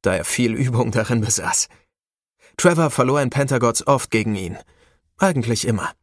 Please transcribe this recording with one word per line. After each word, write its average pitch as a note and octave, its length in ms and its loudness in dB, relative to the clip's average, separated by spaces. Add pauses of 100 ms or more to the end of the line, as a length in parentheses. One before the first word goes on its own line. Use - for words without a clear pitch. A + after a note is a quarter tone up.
da F#2+ 140 0
er D#2+ 80 -2
viel A#2 300 0
Übung A#2+ 380 0
darin A2+ 280 0
besaß. - 480 -2 (880)
Trevor E3 340 4
verlor C3+ 320 2
in B2+ 100 -2
Pentagods C3 540 0
oft C#3 260 0
gegen A2 240 0
ihn. F2 220 -8 (600)
Eigentlich A#2+ 500 0
immer. G2+ 360 -2